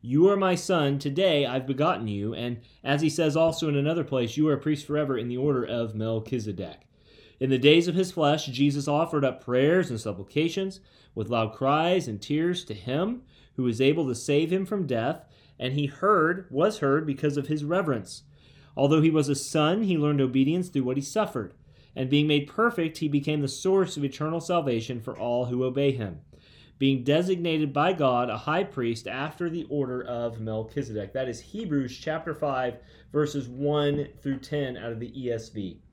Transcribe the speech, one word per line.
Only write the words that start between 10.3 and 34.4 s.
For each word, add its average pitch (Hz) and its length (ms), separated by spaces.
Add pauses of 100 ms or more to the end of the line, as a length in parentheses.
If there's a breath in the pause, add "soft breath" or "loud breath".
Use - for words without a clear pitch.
with 107 140
loud 113 240
cries 156 540
and 104 160
tears 170 420
to 107 100
him 160 480 (340 soft breath)
who 127 100
is 117 140
able 156 260
to 127 80
save 151 380
him 190 120
from 190 220
death, 127 400 (320 soft breath)
and 127 140
he 143 140
heard, 180 600
was 175 300
heard 147 280
because 143 300
of 139 120
his 151 160
reverence. 151 580 (540 soft breath)
Although 143 240
he 160 100
was 156 180
a 147 60
son, 160 480
he 185 160
learned 147 220
obedience 135 480
through 135 160
what 127 140
he 139 40
suffered. 139 520 (440 soft breath)
And 131 120
being 147 160
made 147 200
perfect, 180 520
he 156 100
became 147 320
the 139 80
source 185 480
of 147 80
eternal 156 340
salvation 131 600
for 113 180
all 120 280
who 123 180
obey 135 280
him, 101 260 (600 soft breath)
being 135 260
designated 160 680
by 156 220
God 127 340
a 110 80
high 156 280
priest 117 440
after 151 400
the 165 220
order 127 320
of 120 360
Melchizedek. 110 760
That 131 120
is 120 140
Hebrews 147 560
chapter 156 380
five, 127 420 (380 loud breath)
verses 147 340
one 143 600 (120)
through 135 200